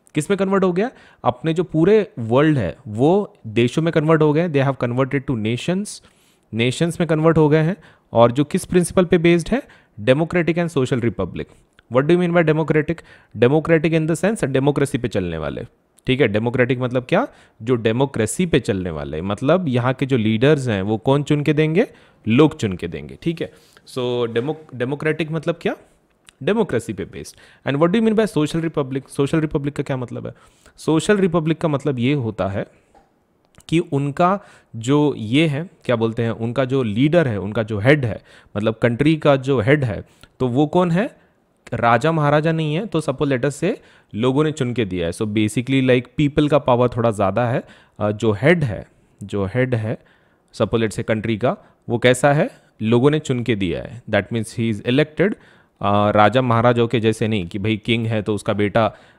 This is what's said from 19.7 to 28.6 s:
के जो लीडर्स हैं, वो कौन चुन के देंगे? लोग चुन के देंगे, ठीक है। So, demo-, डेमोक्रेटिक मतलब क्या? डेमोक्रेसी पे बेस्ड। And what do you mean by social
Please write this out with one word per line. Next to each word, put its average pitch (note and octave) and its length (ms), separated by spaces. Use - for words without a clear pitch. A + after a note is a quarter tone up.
के C#3 120
जो C3 100
लीडर्स A#2+ 520
हैं, G2+ 140
वो G#2+ 140
कौन C#3 260
चुन D3 200
के D3+ 100
देंगे? D#3 340
लोग C#3+ 280
चुन G2+ 160
के F2 160
देंगे, D2 340
ठीक E3 200
है। - 100
So, B2 400
demo-, C#3+ 400
डेमोक्रेटिक D3 560
मतलब E3 300
क्या? B3+ 160
डेमोक्रेसी D#3 500
पे F#2+ 120
बेस्ड। - 320
And C#3+ 120
what E3+ 120
do A3+ 80
you A3 100
mean G#3+ 140
by G3 120
social D#3+ 320